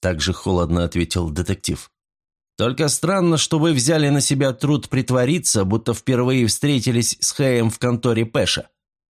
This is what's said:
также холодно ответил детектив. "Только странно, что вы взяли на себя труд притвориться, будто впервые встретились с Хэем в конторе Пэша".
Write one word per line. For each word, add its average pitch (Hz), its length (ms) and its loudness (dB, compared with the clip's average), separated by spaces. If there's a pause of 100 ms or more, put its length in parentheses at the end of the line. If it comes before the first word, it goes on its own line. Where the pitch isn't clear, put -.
также 90 320 0
холодно 87 520 0
ответил 85 460 -2
детектив. 85 600 -6 (640)
"Только 131 320 0
странно, 175 480 0
что - 220 0
вы 165 140 2
взяли 147 360 2
на 143 120 2
себя 135 320 0
труд 139 360 -2
притвориться, 127 760 0
будто 110 300 0
впервые 127 520 2
встретились 120 720 0
с - 120 -2
Хэем 123 380 0
в - 80 -6
конторе 117 480 0
Пэша". - 420 -2 (420)